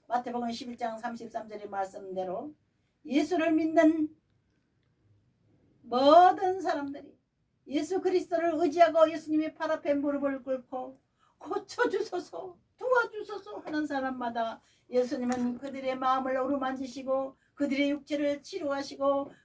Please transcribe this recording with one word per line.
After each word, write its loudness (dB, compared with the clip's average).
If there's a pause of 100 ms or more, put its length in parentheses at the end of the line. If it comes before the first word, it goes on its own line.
마태복음 -4
십일 -12
장 -6
삼십삼 -10
절의 -14
말씀대로 -6 (500)
예수를 0
믿는 4 (1700)
모든 8
사람들이, -6 (500)
예수 -2
그리스도를 0
의지하고 6
예수님의 -2
팔 -4
앞에 0
무릎을 -2
꿇고 -6 (420)
"고쳐주소서, -4 (200)
도와주소서." -4
하는 -4
사람마다 -4 (280)
예수님은 -2
그들의 -6
마음을 0
어루만지시고, -4 (180)
그들의 0
육체를 -2
치료하시고, -2 (120)